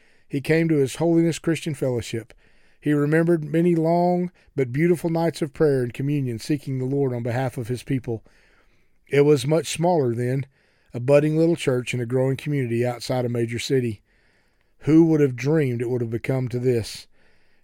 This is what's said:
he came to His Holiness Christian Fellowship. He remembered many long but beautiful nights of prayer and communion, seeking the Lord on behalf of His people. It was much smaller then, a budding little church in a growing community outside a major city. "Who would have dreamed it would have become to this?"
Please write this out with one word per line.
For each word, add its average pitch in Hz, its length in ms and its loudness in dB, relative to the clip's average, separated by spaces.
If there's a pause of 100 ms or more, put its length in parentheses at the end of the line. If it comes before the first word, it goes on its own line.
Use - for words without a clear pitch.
(260)
he 143 140 -6
came 165 300 0
to 156 60 2
His 135 200 0
Holiness 165 420 2
Christian 160 360 -4
Fellowship. 117 580 -4 (480)
He 147 140 0
remembered 156 500 2
many 170 300 2
long 175 560 0 (260)
but 127 160 -2
beautiful 165 380 2
nights 165 320 -2
of 147 100 -6
prayer 139 300 2
and 120 100 -4
communion, 135 460 -4
seeking 135 400 -4
the 127 80 -4
Lord 139 260 0
on 120 100 -6
behalf 127 360 -4
of 113 100 -8
His 123 140 -6
people. 120 420 -6 (840)
It 139 140 4
was 143 260 4
much 156 220 0
smaller 156 460 0
then, 127 320 -4 (480)
a 120 40 -8
budding 143 380 4
little 165 200 2
church 127 360 -2
in 123 80 -4
a 120 60 -4
growing 131 320 0
community 123 480 -2
outside 123 400 -4
a - 20 -4
major 117 300 -2
city. 123 420 -2 (800)
"Who 160 260 6
would 160 160 4
have 131 160 2
dreamed 131 460 0
it 120 80 -4
would 127 100 -2
have 117 100 -4
become 127 380 -4
to 123 100 -6
this?" 120 480 -2 (580)